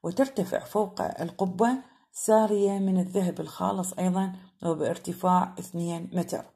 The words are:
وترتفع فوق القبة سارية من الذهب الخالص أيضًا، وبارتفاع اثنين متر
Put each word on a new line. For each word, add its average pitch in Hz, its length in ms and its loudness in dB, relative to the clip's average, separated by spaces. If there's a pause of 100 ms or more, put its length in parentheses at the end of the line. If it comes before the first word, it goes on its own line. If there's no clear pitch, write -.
وترتفع 190 600 -2
فوق 202 360 -2
القبة 196 760 0 (340)
سارية 208 680 4
من 190 220 2
الذهب 185 400 0
الخالص 185 520 -2
أيضًا، 185 400 0 (300)
وبارتفاع 175 960 0
اثنين 170 540 -6
متر 175 320 -2 (120)